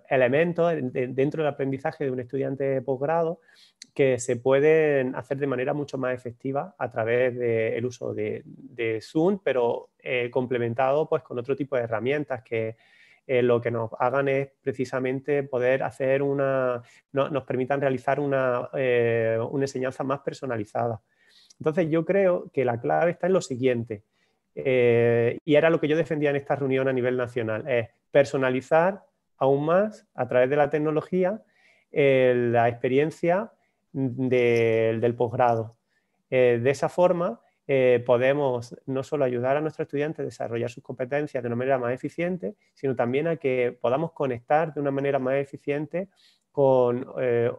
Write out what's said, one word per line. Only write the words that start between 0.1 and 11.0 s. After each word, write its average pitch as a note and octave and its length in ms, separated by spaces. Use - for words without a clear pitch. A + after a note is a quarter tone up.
de, B2+ 360
dentro C#3+ 340
del C#3+ 100
aprendizaje C#3 520
de C3 60
un B2+ 80
estudiante C3+ 440
de C3+ 180
posgrado D#3 580
que C3 240
se A#2+ 200
pueden C#3 800
hacer - 220
de C#3 80
manera C3+ 300
mucho C#3 240
más B2+ 160
efectiva C3+ 640
a B2+ 100
través A#2+ 480
del A2+ 480
uso B2 300
de, G#2+ 300
de A2+ 540
Zoom, F3+ 440
pero, B2 560
eh, B2 320
complementado, B2+ 760